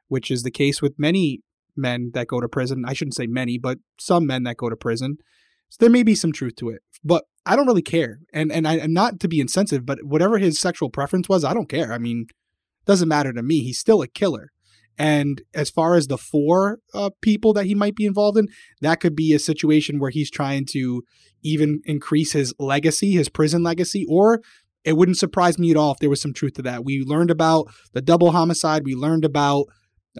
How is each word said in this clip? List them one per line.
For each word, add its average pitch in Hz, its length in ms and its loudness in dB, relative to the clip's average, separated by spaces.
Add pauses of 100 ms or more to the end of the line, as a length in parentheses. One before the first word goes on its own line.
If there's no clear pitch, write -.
which 131 220 -4
is 123 120 -4
the 123 80 -6
case 143 300 -2
with 143 180 -2
many 156 420 0 (360)
men 123 380 -4
that 120 120 -4
go 123 140 -4
to 120 80 -4
prison. 127 380 -4
I 135 60 -4
shouldn't 139 240 -6
say 127 100 -6
many, 120 320 -4
but 127 200 -6 (200)
some 170 280 2
men 127 180 -2
that 120 120 -6
go 120 120 -6
to 113 80 -6
prison. 127 420 -4 (500)
So - 120 -20
there 233 100 6
may 247 120 4
be 220 120 4
some 165 180 0
truth 127 240 -8
to 117 140 -8
it, 110 100 -12 (240)
but 160 200 2 (200)
I 208 120 0
don't 277 100 4
really 214 160 4
care. 139 380 -2 (120)
And, 156 180 -2
and 160 160 0
I, 160 120 2
and 156 160 -2
not 190 260 0
to 190 80 -2
be 160 120 0
insensitive, 139 440 -2
but 135 180 -6
whatever 175 360 2
his 185 200 0
sexual 165 320 -4
preference 175 380 -2
was, 180 160 2
I 139 100 -2
don't 214 140 -4
care. 135 240 -4
I 120 60 -6
mean, 117 280 -6 (600)
doesn't 180 220 2
matter 147 240 0
to 117 100 -8
me. 143 200 0
He's 123 160 -8
still 220 220 4
a 131 80 -6
killer. 160 420 -4 (460)
And 147 460 0 (120)
as 151 160 -4
far 165 240 2
as 151 140 2
the 135 100 -4
four, 180 600 0 (140)
uh, 202 180 -4 (100)
people 214 320 2
that 202 140 0
he 202 80 0
might 208 200 0
be 208 120 -2
involved 208 320 2
in, 208 100 4 (320)
that 160 180 2
could 165 160 0
be 156 180 2
a 151 60 4
situation 151 600 0
where 135 100 -2
he's 147 200 -4
trying 139 400 -4
to 123 320 -4 (400)
even 151 420 0
increase 151 480 -2
his 135 260 -2
legacy, 147 540 0
his 170 160 2
prison 156 340 0
legacy, 170 460 -2
or 214 320 4 (440)
it 156 120 2
wouldn't 175 220 4
surprise 175 400 2
me 170 120 4
at 156 60 4
all 151 160 2
if - 60 -10
there 147 120 2
was 139 100 0
some 147 120 -6
truth 139 220 -6
to 135 80 -12
that. 123 220 -8
We 135 200 -2
learned 156 260 2
about 160 380 2 (240)
the 127 100 -4
double 170 300 6
homicide. 165 520 0
We 131 120 -4
learned 156 280 0
about, 143 420 2 (520)